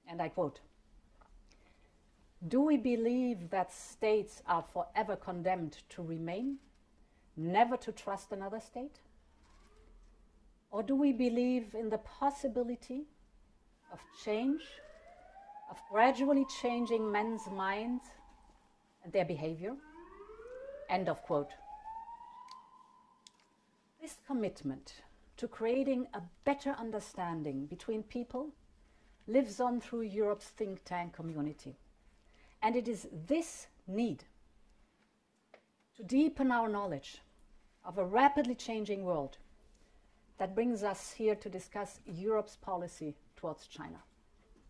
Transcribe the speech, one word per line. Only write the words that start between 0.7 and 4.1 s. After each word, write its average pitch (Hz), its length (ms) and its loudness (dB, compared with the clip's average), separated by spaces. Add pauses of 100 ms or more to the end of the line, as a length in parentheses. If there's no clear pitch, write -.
"Do 247 160 4
we 294 160 6
believe 240 720 2
that 185 220 0
states - 760 0